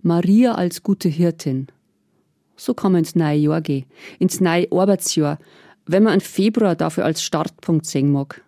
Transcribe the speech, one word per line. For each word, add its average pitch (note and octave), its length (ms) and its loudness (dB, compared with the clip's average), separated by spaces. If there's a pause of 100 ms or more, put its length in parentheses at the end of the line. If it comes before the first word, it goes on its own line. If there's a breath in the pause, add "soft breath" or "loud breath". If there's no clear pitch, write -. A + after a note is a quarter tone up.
Maria F#3+ 540 2
als F3 280 -4
gute G3 260 -2
Hirtin. D#3 580 -2 (880)
So - 180 -6
kann G3 180 0
man F3 80 4
ins E3 160 -2
neue D3+ 220 2
Jahr D3+ 240 0
gehen, C#3 240 -4 (340 loud breath)
ins - 220 0
neue F3 300 2
Arbeitsjahr, F3 680 0 (460 soft breath)
wenn F#3+ 180 4
man A3 100 4
einen G3 80 4
Februar G#3 540 0
dafür D#3+ 300 -2
als D3+ 180 -2
Startpunkt - 640 -2
sehen C#3+ 260 0
mag. C#3 360 -4